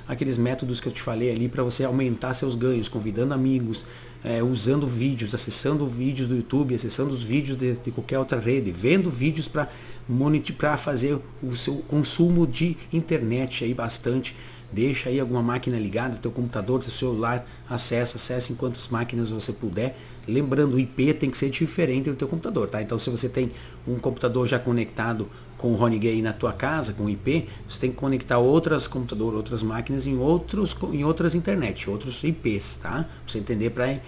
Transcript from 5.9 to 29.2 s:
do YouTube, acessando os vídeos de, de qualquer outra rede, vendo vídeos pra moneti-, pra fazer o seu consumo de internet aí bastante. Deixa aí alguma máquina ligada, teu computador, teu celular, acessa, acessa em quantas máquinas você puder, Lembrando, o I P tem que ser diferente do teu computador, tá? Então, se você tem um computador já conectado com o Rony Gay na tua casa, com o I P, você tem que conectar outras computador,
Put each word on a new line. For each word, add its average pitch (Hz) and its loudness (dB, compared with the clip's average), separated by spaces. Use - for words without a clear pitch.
do 127 2
YouTube, 127 2
acessando 120 0
os 131 -2
vídeos 131 0
de, 127 2
de 120 -6
qualquer 120 -2
outra 131 0
rede, 113 2
vendo 147 4
vídeos 147 0
pra 151 -2
moneti-, 139 2
pra 151 0
fazer 139 0
o 127 -2
seu 139 0
consumo 170 6
de 160 0
internet 131 0
aí 117 0
bastante. 120 -2
Deixa 131 0
aí 127 2
alguma 123 0
máquina 123 0
ligada, 110 0
teu 117 -4
computador, 120 0
teu 120 -6
celular, 120 0
acessa, 120 0
acessa 123 -4
em 117 -6
quantas 120 -4
máquinas 117 0
você 110 -2
puder, 107 -2
Lembrando, 135 4
o 127 6
I 131 4
P 131 2
tem 147 0
que 131 -2
ser 139 0
diferente 135 0
do 139 0
teu 135 -2
computador, 165 -2
tá? 107 -2
Então, 110 -2
se 127 -2
você 120 -2
tem 123 0
um 123 -2
computador 123 0
já 123 2
conectado 117 0
com 120 2
o - 6
Rony 113 4
Gay 110 2
na 110 0
tua 107 0
casa, 131 -2
com 101 -4
o 104 2
I 98 0
P, 135 0
você - -8
tem 131 2
que 120 -6
conectar 131 0
outras 147 4
computador, 113 -2